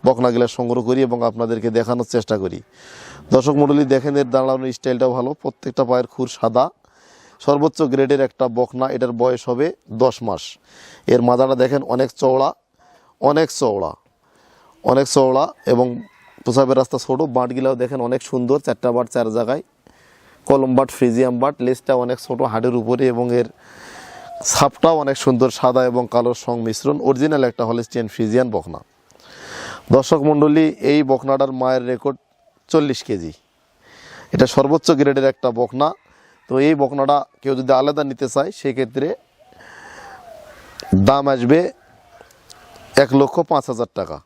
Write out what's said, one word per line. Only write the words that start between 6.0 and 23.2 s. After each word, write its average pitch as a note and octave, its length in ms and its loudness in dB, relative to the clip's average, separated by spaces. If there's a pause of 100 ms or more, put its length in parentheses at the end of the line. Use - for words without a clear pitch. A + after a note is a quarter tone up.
খুর B2+ 140 -4 (100)
সাদা, A#2 280 2 (760)
সর্বোচ্চ C#3+ 380 0 (120)
গ্রেডের C3+ 360 2
একটা - 180 -4 (120)
বকনা। B2+ 280 -2 (100)
এটার A#2+ 260 -4
বয়স B2+ 280 0
হবে B2+ 180 -2 (360)
দশ B2+ 120 2 (120)
মাস। F2+ 160 -6 (680)
এর B2 140 4
মাজাটা C3 360 2
দেখেন C3+ 180 0 (120)
অনেক B2 160 0 (120)
চওড়া, C3 280 2 (720)
অনেক D3 260 2 (120)
চওড়া, G2+ 320 -2 (920)
অনেক C3 220 2 (100)
চওড়া, C3+ 300 4 (280)
এবং B2 140 2 (560)
প্রসাবের B2+ 380 2
রাস্তা C3 240 -4
ছোট। C3 140 -2 (160)
বাঁটগুলাও B2+ 460 0
দেখেন B2+ 260 -6
অনেক B2+ 140 -4 (100)
সুন্দর, B2+ 340 0
চারটা B2 300 -2
বাঁট A#2+ 200 0
চার A#2 120 0 (100)
জায়গায়, A#2+ 240 -2 (840)
কলম C3+ 300 2
বাঁট, C3 200 2
ফ্রিজিয়াম B2 440 0
বাঁট, C#3+ 140 -2 (100)
লেজটা C3 280 -2 (100)
অনেক B2 220 -4
ছোট B2+ 140 -8 (120)
হাড়ের A#2+ 300 -2
উপরে, B2 220 -2 (100)
এবং A#2+ 120 -2 (140)